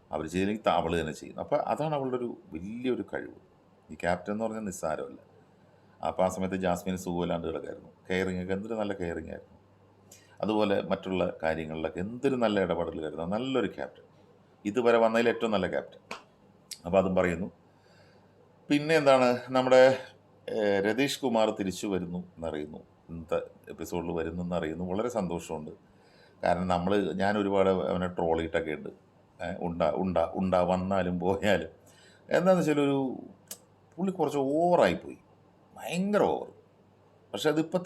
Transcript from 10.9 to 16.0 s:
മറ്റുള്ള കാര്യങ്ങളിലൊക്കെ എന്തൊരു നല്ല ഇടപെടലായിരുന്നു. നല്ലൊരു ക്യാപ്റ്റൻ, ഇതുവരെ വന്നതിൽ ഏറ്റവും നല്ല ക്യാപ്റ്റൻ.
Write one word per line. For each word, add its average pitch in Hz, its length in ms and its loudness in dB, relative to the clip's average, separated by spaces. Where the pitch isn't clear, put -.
മറ്റുള്ള 95 320 -2
കാര്യങ്ങളിലൊക്കെ 80 640 -4
എന്തൊരു 127 400 -2
നല്ല 107 200 2
ഇടപെടലായിരുന്നു. 82 720 -4
നല്ലൊരു 123 420 -2
ക്യാപ്റ്റൻ, - 300 -12
ഇതുവരെ 117 340 4
വന്നതിൽ 113 280 4
ഏറ്റവും 113 220 -2
നല്ല 95 200 2
ക്യാപ്റ്റൻ. - 260 -6